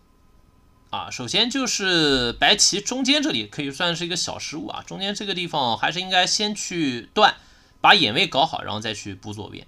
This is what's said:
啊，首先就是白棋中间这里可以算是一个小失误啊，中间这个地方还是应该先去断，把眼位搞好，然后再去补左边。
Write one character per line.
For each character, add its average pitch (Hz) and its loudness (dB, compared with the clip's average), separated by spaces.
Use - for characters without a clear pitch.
啊， 92 -8
首 123 -10
先 214 0
就 262 -2
是 151 2
白 156 4
棋 196 2
中 247 -4
间 277 2
这 - -2
里 107 -4
可 147 -8
以 139 -4
算 170 -2
是 170 -6
一 - -4
个 175 -4
小 - -4
失 - -10
误 - -8
啊， - -10
中 170 -12
间 202 -4
这 208 -8
个 196 -4
地 175 -4
方 127 0
还 143 0
是 165 -4
应 185 -6
该 185 4
先 208 0
去 147 -2
断， 208 6
把 180 8
眼 127 4
位 170 2
搞 147 2
好， - -4
然 98 -8
后 104 -4
再 110 -4
去 104 -10
补 101 -12
左 101 -12
边。 90 -16